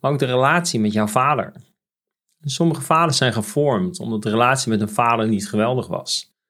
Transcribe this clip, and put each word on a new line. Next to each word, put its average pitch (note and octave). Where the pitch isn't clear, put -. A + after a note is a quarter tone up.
maar C#3
ook C#3+
de C3+
relatie C3
met G#2+
jouw G#2+
vader. B2+
En D3
sommige D#3
vaders D#3+
zijn B2+
gevormd G#2
omdat A2+
de A2
relatie A#2+
met A2
hun G#2
vader A#2
niet G2+
geweldig A2+
was. -